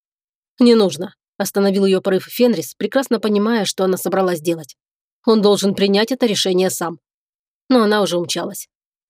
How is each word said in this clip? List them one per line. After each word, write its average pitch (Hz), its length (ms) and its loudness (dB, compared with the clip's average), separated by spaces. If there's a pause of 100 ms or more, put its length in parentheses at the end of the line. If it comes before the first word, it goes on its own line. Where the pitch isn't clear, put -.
(600)
«Не 240 160 6
нужно», 185 400 -2 (220)
остановил 196 500 0
её 190 140 2
порыв 190 240 -2
Фенрис, 233 500 -2
прекрасно 220 440 -2
понимая, 208 460 0
что - 180 -4
она 185 140 0
собралась 180 440 -2
делать. 165 340 -6 (500)
«Он 220 160 4
должен 196 320 2
принять 196 380 0
это 254 160 -2
решение 185 420 0
сам». 165 300 -8 (680)
Но 247 140 4
она 214 220 2
уже 175 160 -2
умчалась. 175 480 -8 (420)